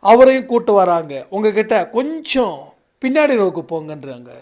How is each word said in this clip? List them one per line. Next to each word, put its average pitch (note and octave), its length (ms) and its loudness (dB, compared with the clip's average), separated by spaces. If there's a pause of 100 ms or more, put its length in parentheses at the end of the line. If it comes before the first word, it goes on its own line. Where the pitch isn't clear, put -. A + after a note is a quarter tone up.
அவரையும் B3+ 460 6
கூட்டு A#3 260 0
வராங்க. E3 580 0
உங்ககிட்ட G#3+ 580 -2
கொஞ்சம் B3+ 840 -6 (320)
பின்னாடி C#4 360 0
ரோவுக்கு F3+ 280 -2
போங்கன்றாங்க. C#3 640 -12 (120)